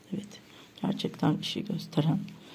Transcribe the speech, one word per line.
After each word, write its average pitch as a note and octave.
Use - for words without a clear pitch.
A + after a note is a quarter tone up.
Evet, -
gerçekten -
işi -
gösteren -